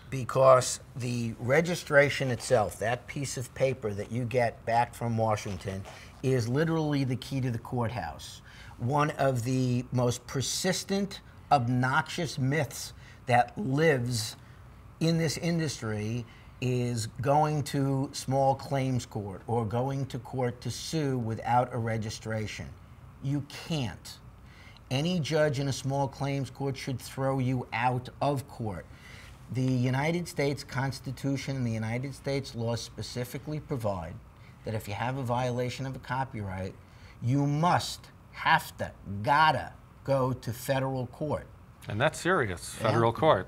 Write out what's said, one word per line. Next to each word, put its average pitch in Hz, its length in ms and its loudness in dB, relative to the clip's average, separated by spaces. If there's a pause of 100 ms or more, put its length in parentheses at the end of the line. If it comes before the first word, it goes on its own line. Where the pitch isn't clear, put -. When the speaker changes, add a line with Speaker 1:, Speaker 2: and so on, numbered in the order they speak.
(100)
Speaker 1:
Because 131 720 6 (160)
the 120 420 -4
registration 143 920 4
itself, 110 500 2
that 120 260 -2
piece 143 320 -6
of 123 160 -8
paper 127 400 0
that 101 180 -6
you 123 120 -2
get 117 420 0
back 117 280 2
from 117 220 -2
Washington, 104 640 -2 (400)
is 131 260 2
literally 151 560 2
the 127 120 0
key - 240 -6
to 127 100 -2
the 113 80 -2
courthouse. 110 840 -6 (360)
One 143 340 2
of 135 320 2
the 127 480 2
most 123 340 2
persistent, 190 960 -2 (320)
obnoxious 131 840 2
myths 135 540 0 (340)
that 123 300 4
lives 131 800 2 (640)
in 165 180 4
this 160 200 0
industry 117 880 -2 (360)
is 123 460 0 (160)
going 151 400 4
to 139 500 0
small 135 400 2
claims 131 540 -2
court 101 400 -8
or 117 180 0
going 131 420 -2
to 135 120 -8
court 123 440 -4
to 120 100 -6
sue 143 460 -2
without 120 540 2
a 127 60 -2
registration. 110 880 -4 (560)
You 139 220 -2 (240)
can't. 135 500 -4 (720)
Any 165 300 0
judge 147 400 2
in 139 80 0
a 131 40 0
small 135 360 -2
claims 139 420 -2
court 139 260 -4
should 127 220 -6
throw 135 400 -2
you 127 340 0
out 127 360 0 (120)
of 139 280 0
court. 98 380 -6 (680)
The 127 100 0
United 131 640 2
States 143 380 -2
Constitution 135 920 -4
and 127 100 -2
the 117 40 0
United 117 440 -4
States 139 420 -4
law 117 180 -2
specifically 123 840 -6
provide 101 540 -4 (500)
that 110 100 -4
if 107 140 -6
you 101 60 -6
have 117 240 -4
a 139 40 -4
violation 123 640 -2
of 131 80 -6
a 135 60 -10
copyright, 101 760 -6 (480)
you 139 240 2
must, 147 600 0 (240)
have - 460 2
to, 90 120 -6 (320)
gotta 143 500 4 (320)
go 131 280 2
to 120 200 -6
federal 131 560 -2
court. - 380 -4 (400)
Speaker 2:
And 104 140 -2
that's 151 200 2
serious, 135 600 0
Speaker 1:
Yeah. 113 80 4
Speaker 2:
federal 117 240 6
court. 113 360 6